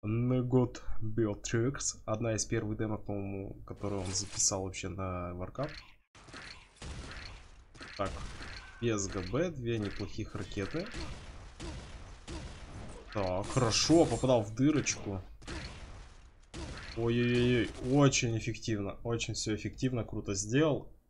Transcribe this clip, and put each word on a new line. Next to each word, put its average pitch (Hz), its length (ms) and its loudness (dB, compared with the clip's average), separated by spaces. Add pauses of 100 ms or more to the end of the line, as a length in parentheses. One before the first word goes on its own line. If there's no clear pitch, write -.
Нгот 123 800 4 (200)
Беатрикс. 113 1040 2
Одна 110 300 0
из 104 100 0
первых 107 320 0
демок, 104 280 -2
по-моему, 98 600 -4
которую 101 380 -4
он 92 100 -4
записал 95 500 0
вообще 92 240 -6
на 90 460 -4
Warcraft. - 420 -6 (2250)
Так, 98 140 0 (680)
без 104 280 0
Г 98 200 -4
Б, 160 220 2
две 120 260 -2
неплохих 101 580 -4
ракеты. 98 520 -4 (2250)
Так, 95 340 0
хорошо, 131 580 6
попадал 127 360 4
в 107 140 -4
дырочку. 127 680 2 (1700)
Ой-ой-ой, 120 720 4 (220)
очень 131 460 6
эффективно, 110 560 -2 (100)
очень 117 300 -2
всё 107 220 0
эффективно, 113 500 0
круто 104 280 -4
сделал. 117 600 2 (160)